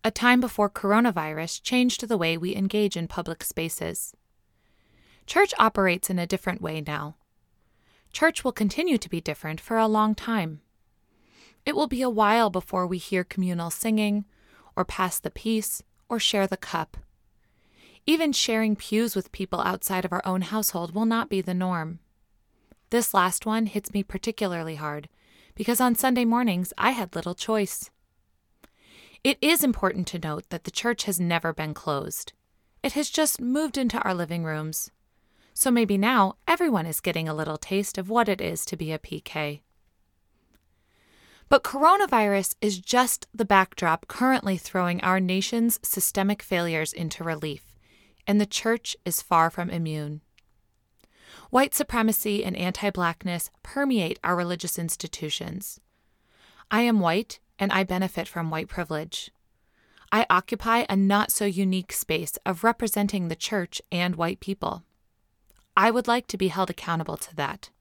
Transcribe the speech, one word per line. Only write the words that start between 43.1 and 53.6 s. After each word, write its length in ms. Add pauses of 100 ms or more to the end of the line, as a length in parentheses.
the 120
backdrop 600
currently 480
throwing 480
our 160
nation's 640
systemic 580
failures 520
into 320
relief, 500 (500)
and 140
the 60
church 580
is 180
far 280
from 200
immune. 520 (1300)
White 240
supremacy 720
and 100
anti-blackness 960 (100)